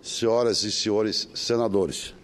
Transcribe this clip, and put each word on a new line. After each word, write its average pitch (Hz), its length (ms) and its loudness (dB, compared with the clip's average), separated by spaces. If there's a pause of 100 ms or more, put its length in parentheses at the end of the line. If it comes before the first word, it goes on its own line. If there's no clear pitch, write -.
senhoras 113 600 2
e 104 80 -4
senhores 107 600 0
senadores. 101 800 0 (120)